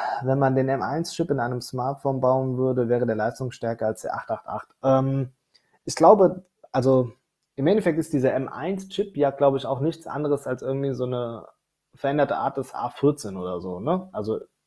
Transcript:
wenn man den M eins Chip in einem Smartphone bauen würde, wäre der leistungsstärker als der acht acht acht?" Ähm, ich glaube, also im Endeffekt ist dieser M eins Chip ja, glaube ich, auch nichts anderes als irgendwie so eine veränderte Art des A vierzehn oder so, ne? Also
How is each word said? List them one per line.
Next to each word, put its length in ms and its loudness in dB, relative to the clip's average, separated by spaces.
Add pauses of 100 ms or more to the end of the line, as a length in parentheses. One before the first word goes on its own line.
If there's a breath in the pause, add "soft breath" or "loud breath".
(220 loud breath)
wenn 160 0
man 180 2
den 140 2
M 140 -2
eins 300 -4
Chip 180 -2
in 80 -2
einem 220 -4
Smartphone 600 -4
bauen 360 2
würde, 300 0
wäre 200 0
der 80 0
leistungsstärker 720 -4
als 160 -4
der 100 -6
acht 160 -8
acht 180 -8
acht?" 200 -10 (160)
Ähm, 480 2 (540)
ich 100 -6
glaube, 500 8 (260)
also 420 2 (420)
im 100 -2
Endeffekt 320 2
ist 160 -4
dieser 200 2
M 140 -2
eins 420 -8
Chip 280 -6
ja, 140 2
glaube 260 2
ich, 80 -6
auch 140 -4
nichts 260 -4
anderes 400 -4
als 160 -6
irgendwie 320 -4
so 120 -4
eine 420 -6 (480)
veränderte 420 0
Art 200 -4
des 180 -8
A 160 -6
vierzehn 440 0
oder 240 -6
so, 200 -8
ne? 320 -4
Also 300 -6 (260)